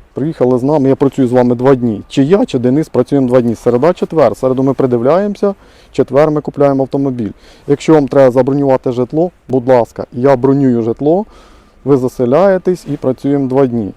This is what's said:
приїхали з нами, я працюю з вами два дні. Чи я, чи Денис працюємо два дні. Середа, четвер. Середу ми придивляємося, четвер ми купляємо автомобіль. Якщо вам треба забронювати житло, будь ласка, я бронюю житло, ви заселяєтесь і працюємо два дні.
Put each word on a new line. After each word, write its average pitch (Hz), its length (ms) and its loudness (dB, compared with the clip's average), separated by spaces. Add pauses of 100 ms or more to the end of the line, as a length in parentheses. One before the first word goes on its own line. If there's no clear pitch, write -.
(140)
приїхали 131 460 -2
з 117 40 -4
нами, 139 260 0
я 135 60 2
працюю 135 320 0
з 117 40 -6
вами 123 240 2
два 131 200 2
дні. 117 320 -4
Чи - 160 -2
я, 196 220 0
чи 135 140 -4
Денис 127 300 0
працюємо 131 380 0
два 127 140 2
дні. 117 140 -2
Середа, 123 380 0
четвер. 151 440 0
Середу 131 260 -2
ми 135 100 0
придивляємося, 165 800 -2 (360)
четвер 139 400 0
ми 151 100 -2
купляємо 139 420 0
автомобіль. 127 480 -4 (360)
Якщо 143 260 0
вам 143 140 4
треба 135 240 4
забронювати 135 600 0
житло, 147 400 -4 (160)
будь 127 200 -2
ласка, 120 440 0
я 135 240 2
бронюю 131 460 0
житло, 147 440 -2 (580)
ви 135 140 2
заселяєтесь 170 920 0
і 143 100 -6
працюємо 139 500 -4
два 131 180 0
дні. 117 320 -4